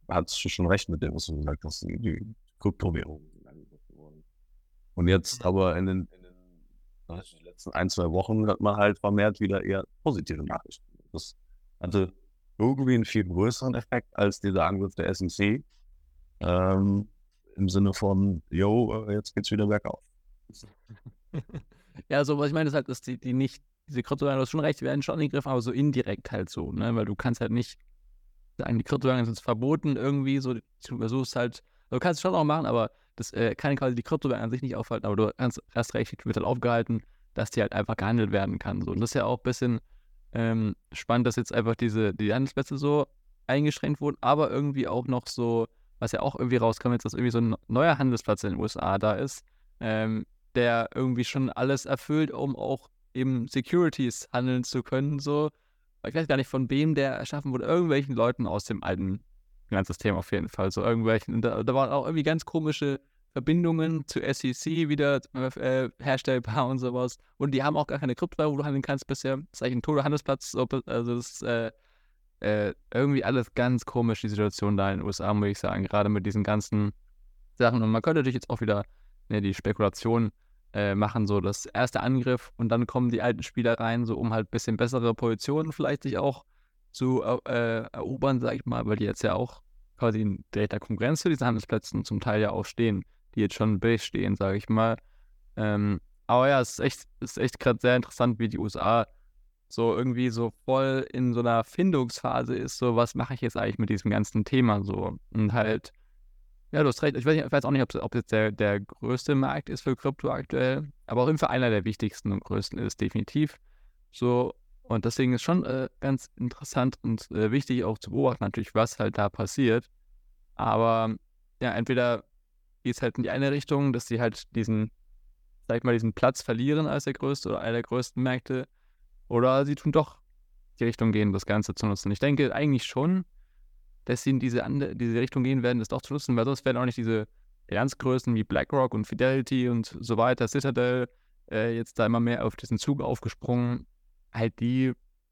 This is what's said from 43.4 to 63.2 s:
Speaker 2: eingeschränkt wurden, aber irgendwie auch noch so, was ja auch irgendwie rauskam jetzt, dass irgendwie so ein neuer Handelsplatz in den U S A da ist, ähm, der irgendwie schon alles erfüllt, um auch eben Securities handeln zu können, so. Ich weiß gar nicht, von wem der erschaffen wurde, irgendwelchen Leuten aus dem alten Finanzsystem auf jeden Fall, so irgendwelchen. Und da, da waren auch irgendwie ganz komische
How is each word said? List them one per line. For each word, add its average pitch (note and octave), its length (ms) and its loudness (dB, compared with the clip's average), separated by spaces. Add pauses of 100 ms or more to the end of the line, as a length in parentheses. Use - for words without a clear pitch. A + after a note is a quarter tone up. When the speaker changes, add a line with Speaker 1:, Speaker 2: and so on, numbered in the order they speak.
Speaker 2:
eingeschränkt D3 540 0
wurden, C#3+ 200 -2
aber C#3+ 280 4
irgendwie C#3 380 -2
auch B2 200 -2
noch B2 200 -2
so, A#2 400 0 (320)
was - 120 -2
ja - 100 -2
auch C3+ 140 0
irgendwie B2 220 2
rauskam A#2 340 2
jetzt, A#2+ 140 0
dass - 80 -4
irgendwie A#2+ 180 0
so A#2 80 2
ein A2+ 160 2 (120)
neuer C#3 300 4
Handelsplatz A#2+ 460 0
in G2+ 80 -2
den - 80 -4
U - 60 -2
S - 120 -6
A G2 200 0
da G#2+ 160 2
ist, C3+ 320 -6 (340)
ähm, A2 460 -2 (300)
der A#2+ 380 2
irgendwie B2+ 300 0
schon C3 260 0
alles C3 360 0
erfüllt, D3+ 460 0
um C3+ 240 -4
auch - 340 -4 (240)
eben B2+ 340 0
Securities C#3+ 840 0
handeln B2+ 320 0
zu B2 200 -4
können, C#3 360 -2
so. D3 300 0 (560)
Ich A2+ 80 -6
weiß D#3+ 140 -2
gar C#3 80 2
nicht, C3+ 140 0
von C3 200 -2
wem D3 260 2
der C3+ 180 0
erschaffen C3 400 -6
wurde, B2 100 -2
irgendwelchen D3 500 2
Leuten A#2 320 2
aus F#2+ 200 -2
dem - 180 -6
alten F#2+ 400 -2 (460)
Finanzsystem G2 480 0
auf - 160 -4
jeden - 160 -2
Fall, G2 200 -2
so G2 140 -2
irgendwelchen. A2+ 500 2
Und A2+ 100 0
da, A2 200 -2
da B2 100 0
waren C3 180 2
auch C#3 120 0
irgendwie D#3+ 200 -2
ganz D#3+ 200 0
komische D3+ 560 -2 (320)